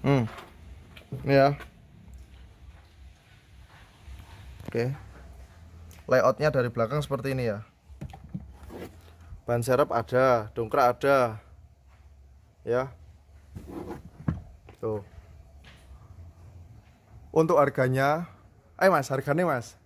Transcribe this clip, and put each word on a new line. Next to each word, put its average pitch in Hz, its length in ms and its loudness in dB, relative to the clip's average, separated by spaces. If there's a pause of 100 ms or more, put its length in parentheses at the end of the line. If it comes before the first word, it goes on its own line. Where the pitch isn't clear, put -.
Hmm. 131 240 4 (960)
Ini 135 80 2
ya. 139 160 8 (3250)
Oke. 120 240 -2 (1200)
Layoutnya 131 420 4
dari 123 160 0
belakang 117 320 -2
seperti 135 320 -4
ini 123 160 -2
ya. 107 160 -6 (1800)
Ban 120 160 0
serep 131 320 2
ada, 120 580 2
dongkrak 123 460 2
ada. 127 400 2 (1300)
Ya. 127 240 -2 (1900)
Tuh. 107 180 -4 (2250)
Untuk 160 320 4
harganya, 135 640 2 (560)
ayo 190 100 6
Mas, 143 160 0
harganya 143 380 0
Mas. 131 400 -4